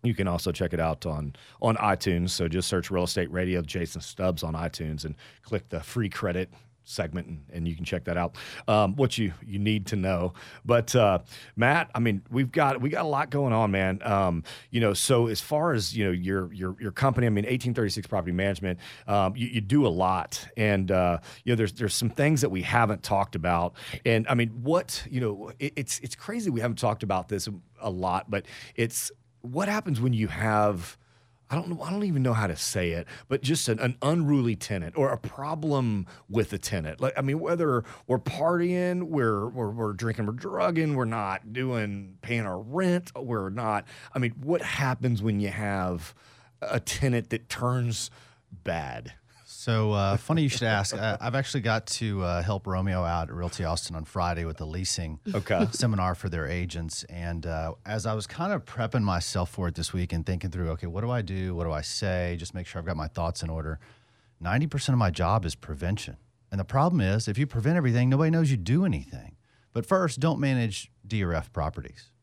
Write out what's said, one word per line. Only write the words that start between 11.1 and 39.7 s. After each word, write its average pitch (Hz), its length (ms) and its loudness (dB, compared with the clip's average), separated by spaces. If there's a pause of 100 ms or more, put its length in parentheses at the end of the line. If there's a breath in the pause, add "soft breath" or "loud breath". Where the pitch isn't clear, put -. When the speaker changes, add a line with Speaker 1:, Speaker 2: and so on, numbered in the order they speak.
Speaker 1:
Matt, 143 400 4
I 123 60 0
mean, 107 200 2 (120)
we've 127 180 0
got, 139 300 2
we 131 80 0
got 160 160 0
a 160 40 -2
lot 143 220 0
going 139 220 2
on, 110 180 4
man. 95 320 2
Um, 95 400 2 (300 loud breath)
you 117 80 2
know, 107 120 4
so 117 360 4
as 107 120 -2
far 151 320 0
as, 107 240 -2
you 107 80 2
know, 95 60 2
your, 90 420 -2
your, 92 280 -6
your 107 100 -4
company, 123 380 2
I - 20 4
mean, 104 160 2
eighteen 123 260 -2
thirty-six 110 360 -2
Property 90 240 -2
Management, 92 480 0 (260 loud breath)
um, 101 300 2
you, 120 100 -2
you 120 140 -2
do 127 260 4
a - 20 6
lot. 92 560 0 (120)
And, 101 340 2
uh, 90 280 4 (260 loud breath)
you 120 80 2
know, 117 40 4
there's, 110 180 0
there's 107 200 -2
some 117 160 0
things 147 300 4
that 127 100 2
we 92 120 -2
haven't 110 420 2
talked 98 320 2
about. 87 380 2 (300 loud breath)
And, 113 220 6
I 139 80 4
mean, 120 140 4 (160)
what, - 440 0
you 127 120 -2
know, 104 400 -4
it, 143 160 -4
it's, - 240 -4
it's - 160 -10
crazy 214 340 -2
we 117 100 2
haven't 117 200 0
talked 110 240 2
about 95 240 0
this 101 200 -4 (320)
a 110 100 -4
lot, 92 380 0
but 95 180 -2 (280 loud breath)
it's, - 380 -2 (320)
what 135 220 -2
happens 196 340 0
when 127 120 2
you 110 160 2
have, 104 680 2 (540 soft breath)
I 139 60 -2
don't 170 120 -4
know, 170 140 -6
I 160 80 -6
don't 202 140 -2
even 156 180 2
know 127 100 4
how 110 140 2
to 87 80 -2
say 87 380 -2
it, 85 160 -6 (180 loud breath)
but 139 160 -2
just 143 260 0
an, 110 120 0
an 123 200 0
unruly 143 540 2
tenant 90 420 -4
or 139 120 4
a 127 100 0
problem 135 880 -2 (220 loud breath)
with 101 240 0
a 98 60 -4
tenant. 78 420 -4
Like, 127 160 0
I 131 60 -2
mean, 139 180 0
whether 151 420 2 (240 loud breath)
we're 123 140 2
partying, 180 880 2
we're, 113 400 2
we're, 117 220 -4